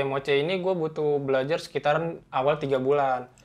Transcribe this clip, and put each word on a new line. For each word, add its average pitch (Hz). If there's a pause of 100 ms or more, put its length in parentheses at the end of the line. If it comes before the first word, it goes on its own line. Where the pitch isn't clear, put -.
M 139
O 135
C 139
ini, 185
gue 185
butuh 156
belajar 135
sekitaran 156 (160)
awal 143
tiga 135
bulan. 131 (140)